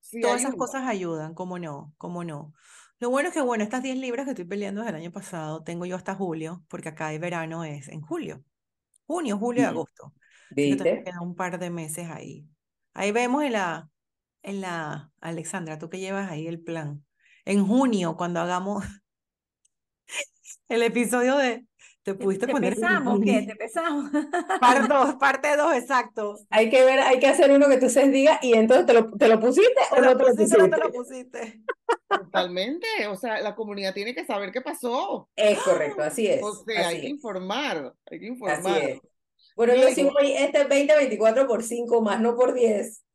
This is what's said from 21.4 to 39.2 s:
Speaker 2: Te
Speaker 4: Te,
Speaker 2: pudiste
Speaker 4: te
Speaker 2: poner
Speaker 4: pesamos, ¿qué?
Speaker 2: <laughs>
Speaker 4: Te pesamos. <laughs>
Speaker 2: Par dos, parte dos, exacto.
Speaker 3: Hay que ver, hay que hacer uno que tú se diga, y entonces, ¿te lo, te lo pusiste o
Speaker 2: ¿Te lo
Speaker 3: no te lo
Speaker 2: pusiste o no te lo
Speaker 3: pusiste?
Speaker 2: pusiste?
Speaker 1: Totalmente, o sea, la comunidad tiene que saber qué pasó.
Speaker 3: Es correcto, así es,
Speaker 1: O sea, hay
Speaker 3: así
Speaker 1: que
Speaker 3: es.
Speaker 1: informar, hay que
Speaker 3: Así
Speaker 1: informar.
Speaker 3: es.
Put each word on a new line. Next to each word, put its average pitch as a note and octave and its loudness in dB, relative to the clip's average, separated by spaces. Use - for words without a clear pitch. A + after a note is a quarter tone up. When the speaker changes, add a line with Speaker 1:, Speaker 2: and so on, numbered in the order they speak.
Speaker 2:
Te G3 -6
Speaker 4:
Te, G3 -12
Speaker 2:
pudiste G3 -2
Speaker 4:
te C#4 -4
Speaker 2:
poner B3+ 0
Speaker 4:
pesamos, B3+ 0
¿qué? - 2
Speaker 2:
<laughs> - -8
Speaker 4:
Te G#3+ -12
pesamos. D4 -6
<laughs> F4 -4
Speaker 2:
Par B3 4
dos, C#4 2
parte C#4 0
dos, D4 2
exacto. A#3+ -4
Speaker 3:
Hay A3 4
que B3+ 8
ver, C4 6
hay C4 4
que C#4 4
hacer C#4 6
uno C#4 8
que C4 6
tú B3+ 4
se C#4 6
diga, C#4 6
y B3 4
entonces, A3+ 6
¿te C4 6
lo, A3 6
te G#3+ 4
lo A3 6
pusiste G4 4
o C#4 4
Speaker 2:
¿Te B3+ 6
lo C4 8
Speaker 3:
no - 6
te C4+ 2
lo B3+ 8
Speaker 2:
pusiste - 4
o - 10
no F#4 8
te G#3+ 0
lo - -2
Speaker 3:
pusiste? B3 -12
Speaker 2:
pusiste? A3 -14
Speaker 1:
Totalmente, F#3+ -4
o G3 -8
sea, A3 -6
la G3+ -6
comunidad G3+ -6
tiene G#3 -8
que E4 -10
saber G3+ -6
qué B3+ -6
pasó. C#4+ -6
Speaker 3:
Es G#3 2
correcto, D3+ -2
así F3+ -4
es, D3+ 0
Speaker 1:
O G#3 -6
sea, G#3 -4
hay E3+ -4
Speaker 3:
así D3+ -10
Speaker 1:
que C#3+ -10
Speaker 3:
es. C4+ -8
Speaker 1:
informar, G3 -8
hay E3 -16
que F#3 -16
Speaker 3:
Así A#3 -12
Speaker 1:
informar. F3 -4
Speaker 3:
es. - -6